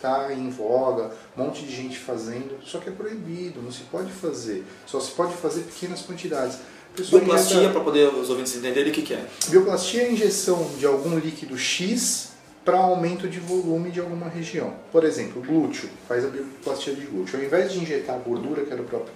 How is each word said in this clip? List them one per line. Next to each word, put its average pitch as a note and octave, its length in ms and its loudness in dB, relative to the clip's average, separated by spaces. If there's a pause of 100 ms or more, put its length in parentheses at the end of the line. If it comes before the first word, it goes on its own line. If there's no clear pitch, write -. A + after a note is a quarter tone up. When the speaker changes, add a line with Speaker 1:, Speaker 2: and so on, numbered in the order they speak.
Speaker 1:
tá C#3 320 0
em C3 160 -4
voga, A2+ 640 0 (260)
um B2+ 60 -2
monte D3 200 -6
de C3 120 -10
gente B2+ 240 -8
fazendo, A#2+ 640 -8
só - 160 -10
que F#3+ 100 -10
é - 20 -8
proibido, F3+ 720 -8
não A#2+ 100 -10
se - 120 -14
pode F#3 280 -8
fazer. A#2 540 -6 (220)
Só C3+ 120 -2
se - 120 -6
pode E3+ 240 0
fazer D#3+ 260 -2
pequenas F3+ 400 -10
quantidades. D#3 540 -4
A - 420 -16
pessoa - 240 8
Speaker 2:
Bioplastia, F#3+ 360 6
Speaker 1:
injeta E3+ 160 8
Speaker 2:
pra D#3+ 80 2
poder D3 260 6
os B2+ 240 0
ouvintes B2 240 -2
entenderem B2+ 360 0
o - 40 -2
que D#3+ 80 0
que C3 100 -4
é. A#2 100 -6 (260)
Speaker 1:
Bioplastia F#3+ 540 6
é - 40 4
a A#3 40 2
injeção F#3 680 2
de C#3+ 80 2
algum D3+ 320 4
líquido D3+ 360 -6
X - 760 -2 (340)
pra F3+ 160 4
aumento F3+ 480 2
de E3+ 120 -6
volume F3 520 -2
de F3 80 -6
alguma E3+ 280 -6
região. D#3+ 460 -6 (180)
Por E3 120 8
exemplo, B2+ 400 0
glúteo, C#3 440 0 (200)
faz B2 180 0
a C3+ 40 0
bioplastia C3+ 680 -6
de C#3 100 -10
glúteo. F#2+ 320 -4
Ao C3+ 80 -2
invés F3+ 280 4
de F3+ 60 -2
injetar C#3+ 360 -2
a - 20 -6
gordura B2 480 -4
que B2+ 80 -8
é - 20 -6
do A#2+ 100 -6
próprio - 300 -6